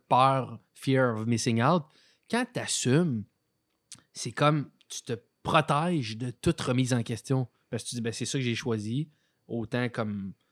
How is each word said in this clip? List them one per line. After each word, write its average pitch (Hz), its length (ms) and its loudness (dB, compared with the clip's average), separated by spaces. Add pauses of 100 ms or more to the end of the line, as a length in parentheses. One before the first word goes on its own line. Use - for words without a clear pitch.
peur, 127 500 4 (140)
fear 131 460 2
of 110 80 -4
missing 117 360 2
out. 160 200 4 (480)
Quand 247 200 0
t'assumes, 123 760 0 (880)
c'est - 200 -10
comme 147 380 2 (180)
tu - 140 -14
te 127 100 -8 (300)
protèges 151 760 2
de 127 140 -6
toute - 320 -2
remise 127 320 2
en 120 80 2
question. 123 440 -2 (220)
Parce 117 160 -6
que - 60 -14
tu - 60 -8
dis, « 120 60 -6
Ben, 117 100 -4
c'est - 120 -8
ça - 140 -4
que 131 60 -2
j'ai 120 100 0
choisi, 113 560 -4 (360)
autant 120 440 -4
comme, 104 420 -6 (200)